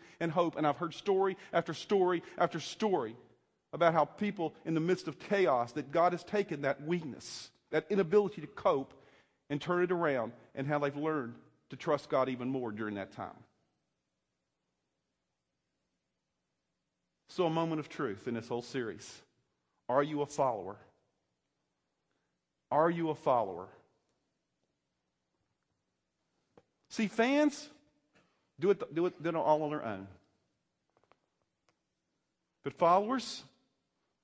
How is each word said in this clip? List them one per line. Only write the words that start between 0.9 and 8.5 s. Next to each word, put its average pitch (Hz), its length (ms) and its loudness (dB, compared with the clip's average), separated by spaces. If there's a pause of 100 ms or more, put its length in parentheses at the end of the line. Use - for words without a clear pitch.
story 190 440 0 (160)
after 175 200 0
story 180 480 2 (160)
after 170 220 2
story 147 560 -2 (560)
about 165 220 4
how 160 100 6
people 190 500 -2 (120)
in 165 80 0
the 156 80 4
midst 175 260 0
of 147 120 -8
chaos, 143 520 2
that 139 220 -6
God 170 180 6
has 175 140 -6
taken 190 380 -2
that 139 220 -2
weakness, 160 640 -6 (220)
that 156 180 0
inability 196 520 4
to 147 60 -10
cope, 147 460 0 (560)